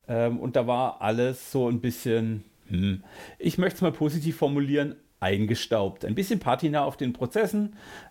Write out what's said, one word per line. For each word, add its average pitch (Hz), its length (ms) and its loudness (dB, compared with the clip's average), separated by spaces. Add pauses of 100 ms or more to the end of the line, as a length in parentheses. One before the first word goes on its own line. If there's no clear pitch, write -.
ähm, 117 320 2
und 127 160 -4
da 120 120 2
war 123 340 0
alles 120 500 0
so 127 180 2
ein 120 120 0
bisschen, 113 600 0 (240)
hm, 95 360 0 (360)
ich - 180 0
möcht's 180 240 0
mal 170 100 2
positiv 151 460 -2
formulieren, 143 580 0 (240)
eingestaubt. 101 840 0
Ein 110 100 -2
bisschen 196 240 0
Patina 147 440 0
auf 143 140 -2
den 123 160 -2
Prozessen, 208 640 0 (340)